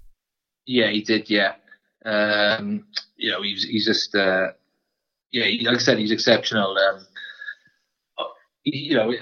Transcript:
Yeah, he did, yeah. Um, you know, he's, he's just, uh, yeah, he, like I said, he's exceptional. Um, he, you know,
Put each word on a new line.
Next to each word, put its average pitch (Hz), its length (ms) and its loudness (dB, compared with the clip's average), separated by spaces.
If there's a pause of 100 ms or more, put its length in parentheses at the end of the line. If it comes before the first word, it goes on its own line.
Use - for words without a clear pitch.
(680)
Yeah, 117 240 2
he 107 120 0
did, 107 280 -2
yeah. 101 240 2 (500)
Um, 104 800 0 (300)
you - 140 -2
know, 95 120 -4
he's, 101 220 -4
he's 104 220 -2
just, - 300 -2
uh, 95 320 2 (800)
yeah, 117 140 -2
he, 110 200 -2
like 120 120 2
I - 20 -2
said, 120 200 4
he's 107 120 -2
exceptional. 107 640 2
Um, 98 300 0 (1600)
he, - 160 -4
you 143 180 0
know, 113 260 2